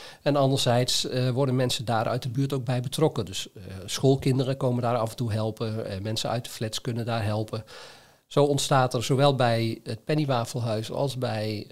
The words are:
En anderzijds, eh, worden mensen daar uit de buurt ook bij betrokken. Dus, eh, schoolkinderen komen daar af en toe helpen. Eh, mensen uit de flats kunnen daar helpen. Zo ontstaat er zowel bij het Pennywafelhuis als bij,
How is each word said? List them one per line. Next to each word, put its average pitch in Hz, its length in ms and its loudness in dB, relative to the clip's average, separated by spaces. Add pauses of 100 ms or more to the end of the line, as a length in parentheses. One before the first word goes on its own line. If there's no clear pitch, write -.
(220)
En 143 140 2
anderzijds, 131 720 2
eh, 127 220 0
worden 127 260 2
mensen 127 280 0
daar 113 240 0
uit 117 140 -2
de 135 60 -4
buurt 135 240 0
ook 135 120 -2
bij 127 160 0
betrokken. 127 440 0
Dus, 92 300 -8
eh, 104 80 -16 (220)
schoolkinderen 135 720 2
komen 123 260 0
daar 120 140 2
af 110 140 -2
en - 60 -14
toe 117 160 -2
helpen. 110 540 -2
Eh, 98 140 -6
mensen 110 300 -4
uit 117 140 -2
de - 60 -14
flats - 300 -6
kunnen 117 260 -4
daar 113 180 -2
helpen. 107 400 -4 (640)
Zo 143 180 4
ontstaat 143 500 4
er 120 100 -2
zowel 139 300 4
bij 117 480 2
het 113 220 -8
Pennywafelhuis 120 840 -2
als 131 280 -2
bij, 110 540 -4